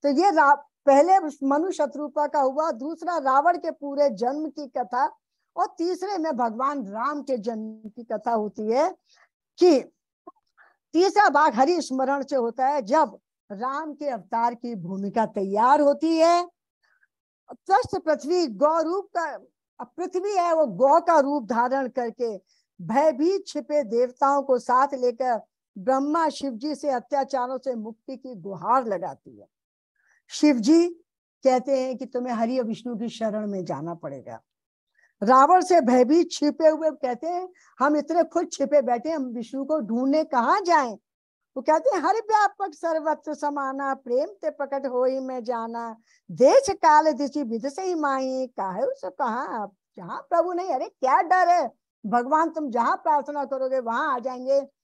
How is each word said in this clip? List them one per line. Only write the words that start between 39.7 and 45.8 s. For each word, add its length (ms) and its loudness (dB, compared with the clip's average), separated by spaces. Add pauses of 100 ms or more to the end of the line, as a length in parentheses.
ढूंढने 440 0
कहाँ 380 0
जाएं?" 360 0 (600)
वो 40 -10
कहते 340 2
हैं, 80 -2
"हर 100 2
व्यापक 600 -2
सर्वत्र 600 -4
समाना, 600 -4
प्रेम 320 -2
ते 240 -8
प्रकट 380 -6
होई 320 -2
मैं 240 -8
जाना, 540 -8 (340)